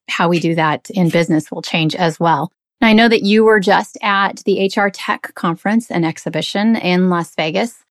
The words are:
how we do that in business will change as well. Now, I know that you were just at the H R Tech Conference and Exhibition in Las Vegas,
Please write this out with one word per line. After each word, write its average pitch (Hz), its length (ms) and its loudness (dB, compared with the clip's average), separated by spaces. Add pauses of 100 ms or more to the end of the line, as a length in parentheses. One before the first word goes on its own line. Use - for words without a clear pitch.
how 175 200 0
we 175 120 2
do 165 140 0
that 156 360 -2
in 175 200 0
business 160 400 0
will 170 120 -10
change 156 320 -2
as 165 240 -2
well. 165 320 0 (300)
Now, 226 80 4
I 220 60 6
know 226 140 6
that 220 160 2
you 214 200 4
were 220 160 4
just 190 420 0
at 196 440 -2
the 202 120 0
H 196 200 -2
R 202 120 0
Tech - 440 -8
Conference 202 560 -2
and 175 160 -2
Exhibition 175 680 -2
in 180 340 0
Las 170 240 -4
Vegas, 185 560 -4